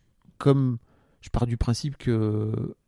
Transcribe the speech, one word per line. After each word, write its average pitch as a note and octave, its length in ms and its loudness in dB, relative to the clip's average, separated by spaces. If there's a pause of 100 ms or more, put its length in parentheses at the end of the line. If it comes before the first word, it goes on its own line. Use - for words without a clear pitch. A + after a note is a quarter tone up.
(380)
comme C3+ 400 2 (420)
je - 80 -20
pars - 180 0
du A#2 120 -2
principe C#3 400 -2
que A2 760 -2 (140)